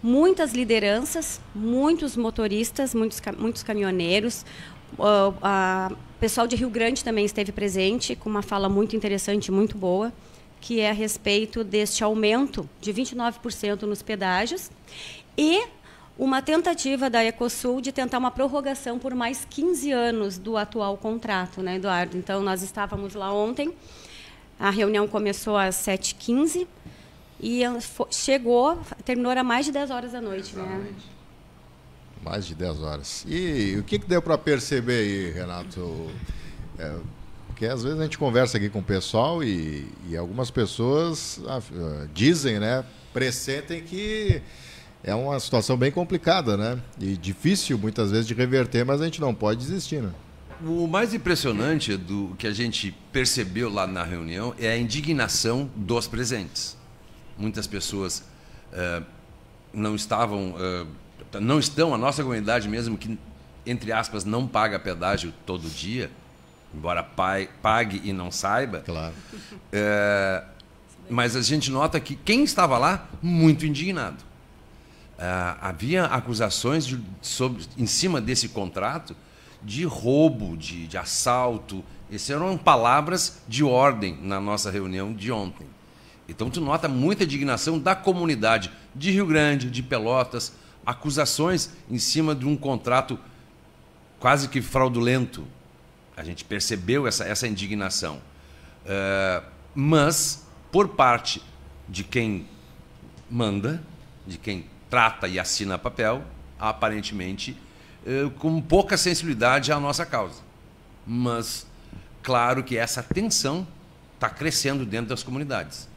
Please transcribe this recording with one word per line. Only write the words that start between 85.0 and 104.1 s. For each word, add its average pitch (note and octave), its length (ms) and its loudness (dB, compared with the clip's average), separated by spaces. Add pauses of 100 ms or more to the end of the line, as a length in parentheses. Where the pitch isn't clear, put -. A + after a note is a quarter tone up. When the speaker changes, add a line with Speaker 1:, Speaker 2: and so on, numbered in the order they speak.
Speaker 2:
de G#2+ 200 -6
ontem. G2 340 -6 (600)
Então, A2 220 -6
tu D3 100 -4
nota D#3 280 0
muita C#3+ 360 2
indignação C#3 540 0
da F#3 180 2
comunidade A2+ 760 2 (240)
de D#3+ 160 0
Rio G3 160 4
Grande, D3 420 4
de B2 140 -4
Pelotas, B2 720 0 (300)
acusações D3+ 840 2 (180)
em A#2+ 120 -2
cima D#3 340 2
de C3 140 -2
um D3 100 2
contrato B2+ 640 0 (1000)
quase C#3 300 4
que C3+ 100 -2
fraudulento. B2 840 2 (720)
A D#2+ 60 -10
gente E2 200 -10
percebeu G#2 640 0
essa, G#2 200 0
essa G#2 220 -2
indignação. F#2+ 720 -4 (680)
Eh, G2 560 0 (320)
mas, D3+ 720 4 (240)
por F#3+ 180 6
parte - 540 4 (440)
de F#2+ 160 -8
quem G#2+ 440 -2 (800)
manda, A#2+ 540 0 (420)